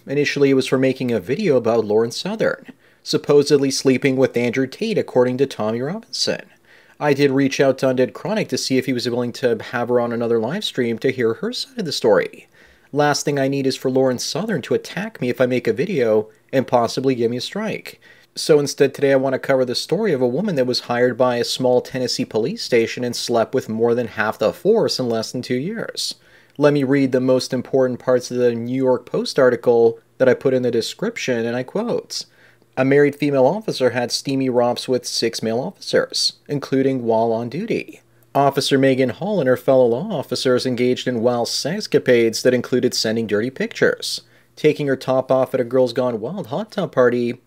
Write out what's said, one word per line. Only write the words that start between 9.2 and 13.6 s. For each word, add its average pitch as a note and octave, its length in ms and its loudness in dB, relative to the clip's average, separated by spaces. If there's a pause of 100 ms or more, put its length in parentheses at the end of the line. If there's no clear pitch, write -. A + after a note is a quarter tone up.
to A#2+ 240 0 (140)
have A#2+ 180 -2
her A#2+ 120 2
on A#2 120 -2
another A#2 260 0
live D3 260 -4
stream A#2 340 -2
to C#3 120 0
hear A#2+ 220 0
her G3+ 220 -8
side - 240 -12
of G3+ 80 -6
the C#3 60 -8
story. - 540 2 (460)
Last D3 320 0
thing C#3+ 140 -2
I C3+ 100 0
need C#3 180 -2